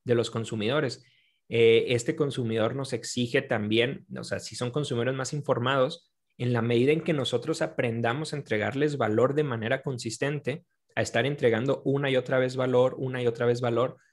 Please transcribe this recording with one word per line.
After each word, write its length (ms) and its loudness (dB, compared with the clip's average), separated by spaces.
de 100 2
los 160 2
consumidores. 760 -2
Eh, 400 6
este 260 0
consumidor 640 0
nos 160 -6
exige 500 -2
también, 640 0
o 80 -10
sea, 140 -6
si 160 -12
son 160 -4
consumidores 440 -2
más 180 -6
informados, 800 0
en 160 -2
la 100 2
medida 300 4
en 80 0
que 140 0
nosotros 480 -2
aprendamos 680 -2
a 40 -6
entregarles 600 -2
valor 380 2
de 80 2
manera 400 -2
consistente, 800 -4
a 80 0
estar 240 0
entregando 580 0
una 260 0
y 60 2
otra 220 0
vez 160 0
valor, 440 2
una 220 -4
y 60 -2
otra 200 0
vez 140 2
valor, 360 0